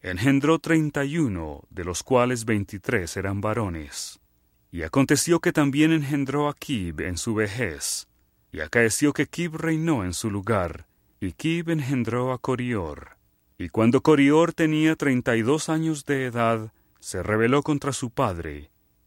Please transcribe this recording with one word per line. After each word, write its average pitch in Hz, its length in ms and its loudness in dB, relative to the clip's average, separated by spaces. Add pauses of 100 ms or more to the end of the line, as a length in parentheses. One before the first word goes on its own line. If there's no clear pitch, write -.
engendró 139 560 2
treinta 151 460 0
y 147 120 -6
uno, 85 520 -6
de - 140 -10
los 87 200 -6
cuales 123 420 2
veintitrés 101 720 -2
eran 98 240 -4
varones. 98 800 -6 (520)
Y 82 120 -8
aconteció 135 560 2
que 175 120 0
también 151 400 2
engendró 147 580 0
a 139 40 -8
Kib 87 480 -6
en 85 160 -4
su 117 160 -4
vejez. 104 720 -4 (440)
Y 78 100 -10
acaeció 117 500 2
que 143 160 -2
Kib 165 280 -6
reinó 160 500 0
en 90 80 -4
su 113 160 -4
lugar, 98 580 -2 (320)
y 92 140 -6
Kib 165 360 -2
engendró 127 600 -2
a 127 60 -4
Corior. 120 800 -4 (400)
Y 87 120 -8
cuando 120 320 4
Corior 156 520 6
tenía 156 420 2
treinta 127 400 0
y 113 60 2
dos 139 260 0
años 160 380 -2
de 135 200 -2
edad, 113 460 0 (280)
se 92 240 -8
rebeló 117 400 2
contra 143 280 -2
su 120 200 -6
padre, 80 600 -4 (360)